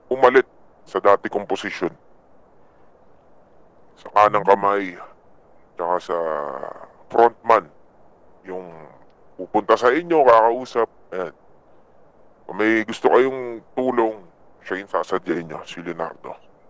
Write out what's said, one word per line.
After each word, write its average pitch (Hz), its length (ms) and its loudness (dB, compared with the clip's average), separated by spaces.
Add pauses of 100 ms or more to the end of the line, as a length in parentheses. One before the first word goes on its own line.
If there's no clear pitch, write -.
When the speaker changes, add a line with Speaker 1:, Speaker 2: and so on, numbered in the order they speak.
Speaker 1:
umalit 127 360 4 (400)
sa - 120 -8
dati 101 320 2
kong 101 180 -6
posisyon. 95 460 -6 (2000)
Sa - 160 -20
kanang 104 300 4
Speaker 2:
Hmm. 98 80 2
Speaker 1:
kamay, 101 320 2 (920)
tsaka 87 240 -4
sa 87 160 -6 (920)
frontman, 113 600 2 (760)
yung 92 220 -12 (720)
pupunta 104 400 0
sa 120 160 2
inyo, 160 320 2
kakausap, 117 640 4 (240)
ayan. 90 220 -8 (1120)
Kung 90 80 -10
may 110 240 0
gusto 110 320 0
kayong 123 480 0 (160)
tulong, 120 400 -2 (480)
siya 95 160 -8
yung 101 80 -18
sasadyain 85 560 -6
nyo, 76 160 -14
si - 240 -18
Leonardo. 82 480 -12 (360)